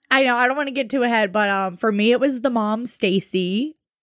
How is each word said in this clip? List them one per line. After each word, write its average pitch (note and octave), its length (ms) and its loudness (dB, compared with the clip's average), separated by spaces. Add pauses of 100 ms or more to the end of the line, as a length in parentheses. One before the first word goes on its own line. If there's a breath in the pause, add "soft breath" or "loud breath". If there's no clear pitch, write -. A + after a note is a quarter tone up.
I C4+ 140 4
know, B3 140 2
I B3 100 2
don't C4+ 100 -2
wanna C#4+ 140 -4
get B3+ 180 -4
too C4 140 0
ahead, A3 280 0
but, G#3 180 0
um, G3 280 -2
for A3 140 0
me, G#3 200 2
it B3 80 2
was C4 220 0
the C4+ 80 0
mom, A3+ 360 -2
Stacy. G3 880 -2 (280)